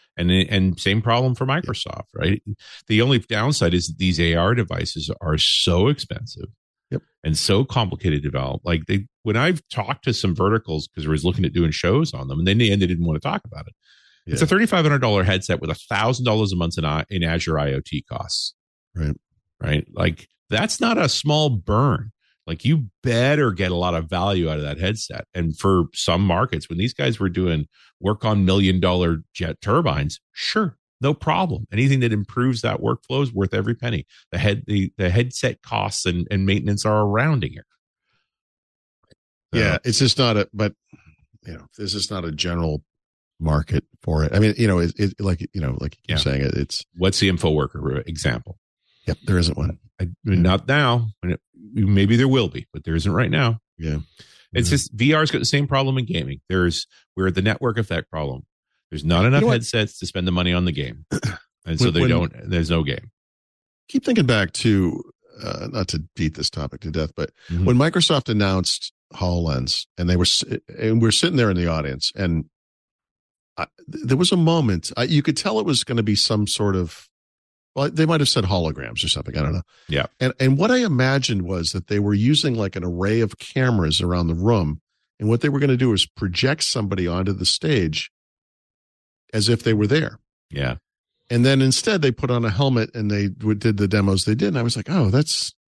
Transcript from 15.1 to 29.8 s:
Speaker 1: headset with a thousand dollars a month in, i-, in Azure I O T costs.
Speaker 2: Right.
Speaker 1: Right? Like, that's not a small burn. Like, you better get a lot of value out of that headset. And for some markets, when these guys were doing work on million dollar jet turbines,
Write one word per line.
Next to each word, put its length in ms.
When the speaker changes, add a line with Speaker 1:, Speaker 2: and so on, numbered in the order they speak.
Speaker 1:
headset 380
with 80
a 60
thousand 500
dollars 260
a 60
month 200
in, 60
i-, 260
in 140
Azure 360
I 140
O 60
T 220
costs. 540
Speaker 2:
Right. 220
Speaker 1:
Right? 320
Like, 340
that's 320
not 160
a 120
small 400
burn. 600
Like, 200
you 240
better 480
get 200
a 40
lot 200
of 140
value 400
out 80
of 60
that 160
headset. 540
And 240
for 360
some 320
markets, 440
when 80
these 160
guys 260
were 100
doing 380
work 240
on 200
million 360
dollar 420
jet 280
turbines, 580